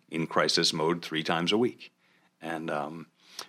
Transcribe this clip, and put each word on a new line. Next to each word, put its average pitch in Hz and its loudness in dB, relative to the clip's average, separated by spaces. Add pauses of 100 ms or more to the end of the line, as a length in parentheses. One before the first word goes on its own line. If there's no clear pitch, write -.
(100)
in 80 -2
crisis 78 2
mode 85 2
three 78 -4
times 85 2
a 104 4
week. - 0 (500)
And, 80 -6
um, 76 -4 (420)